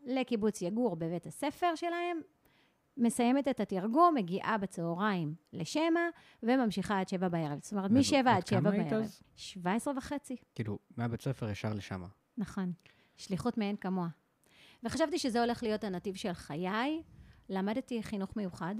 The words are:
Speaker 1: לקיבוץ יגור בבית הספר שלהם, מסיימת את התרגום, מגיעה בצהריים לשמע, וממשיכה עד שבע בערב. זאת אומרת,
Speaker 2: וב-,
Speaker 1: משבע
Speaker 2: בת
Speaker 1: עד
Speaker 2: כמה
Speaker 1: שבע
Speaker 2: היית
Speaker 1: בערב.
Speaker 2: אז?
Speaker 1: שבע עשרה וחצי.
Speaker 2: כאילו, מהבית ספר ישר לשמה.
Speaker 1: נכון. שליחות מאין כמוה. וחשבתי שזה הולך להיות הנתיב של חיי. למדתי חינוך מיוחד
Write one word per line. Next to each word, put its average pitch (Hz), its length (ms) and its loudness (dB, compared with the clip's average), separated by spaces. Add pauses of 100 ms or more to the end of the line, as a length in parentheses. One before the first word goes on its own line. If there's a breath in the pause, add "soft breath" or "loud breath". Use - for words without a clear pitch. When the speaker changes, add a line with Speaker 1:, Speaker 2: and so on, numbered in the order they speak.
Speaker 1:
לקיבוץ 240 560 0
יגור 208 340 0
בבית 165 300 -2
הספר 302 500 -2
שלהם, 349 440 -2 (800 soft breath)
מסיימת 247 500 4
את 262 120 0
התרגום, 226 560 4
מגיעה 190 420 0
בצהריים 175 760 0 (200)
לשמע, 330 480 0 (420 loud breath)
וממשיכה 220 560 2
עד 190 100 0
שבע 185 180 0
בערב. 160 340 0
זאת - 120 -12
אומרת, 196 180 2
Speaker 2:
וב-, 233 80 8
Speaker 1:
משבע 269 220 6
Speaker 2:
בת 247 60 6
Speaker 1:
עד 202 160 6
Speaker 2:
כמה - 160 2
Speaker 1:
שבע 147 120 4
Speaker 2:
היית 196 220 2
Speaker 1:
בערב. 220 100 2
Speaker 2:
אז? - 180 -8 (140)
Speaker 1:
שבע 180 380 -4
עשרה 233 240 0
וחצי. 277 380 -6 (200)
Speaker 2:
כאילו, 104 220 -4 (200)
מהבית 120 240 -2
ספר 123 280 -4
ישר 107 240 -4
לשמה. 95 340 -6 (300)
Speaker 1:
נכון. 190 340 -4 (460 soft breath)
שליחות 196 400 -4
מאין 208 180 -2
כמוה. 185 320 -2 (760 loud breath)
וחשבתי 302 360 0
שזה 240 220 2
הולך 233 220 0
להיות 214 200 0
הנתיב 185 320 -4
של 196 180 -4
חיי. 214 720 -2 (460 soft breath)
למדתי 214 540 -2
חינוך 196 320 -4
מיוחד 190 440 -4